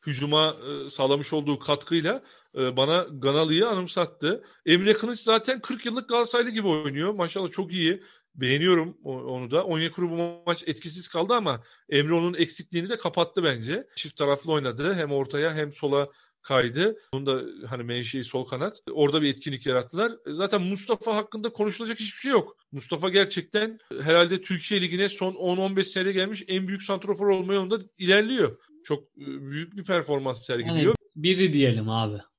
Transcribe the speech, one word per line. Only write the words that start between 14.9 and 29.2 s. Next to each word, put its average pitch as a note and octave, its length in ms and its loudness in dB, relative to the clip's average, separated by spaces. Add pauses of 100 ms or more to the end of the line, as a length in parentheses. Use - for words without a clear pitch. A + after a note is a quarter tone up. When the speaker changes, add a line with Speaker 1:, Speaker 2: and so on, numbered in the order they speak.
Speaker 1:
Hem D#3 180 -2
ortaya C#3+ 420 -2
hem D3+ 180 -4
sola C#3+ 360 0 (340)
kaydı. C#3 560 2 (160)
Bunun C3+ 120 -2
da C3 160 0 (260)
hani B2 140 -8
menşei A#2+ 420 -4
sol B2+ 200 -6
kanat. C#3 460 -6
Orada D3 320 2
bir D3 60 2
etkinlik C3+ 380 -6
yarattılar. C#3 460 0 (140)
Zaten F#3 360 -2
Mustafa G3+ 540 -2
hakkında G#3+ 320 -6
konuşulacak A3 520 -4
hiçbir G#3 200 -10
şey C#4 120 -2
yok. - 240 2 (160)
Mustafa D3+ 360 -4
gerçekten G3 680 0 (240)
herhalde E3+ 400 6
Türkiye F#3+ 380 -2
Ligi'ne F3+ 280 0
son F#3+ 260 -4
on F3+ 220 0
on F#3+ 200 0
beş F#3+ 100 2
senede F#3+ 260 -2
gelmiş F#3+ 360 -2
en F#3+ 200 -2
büyük G3 140 -6
santrafor G3 460 -2
olma F#3+ 260 2
yolunda G3 240 0 (200)
ilerliyor. G3 600 4 (260)
Çok, C#3 180 -4
e, - 220 -20 (260)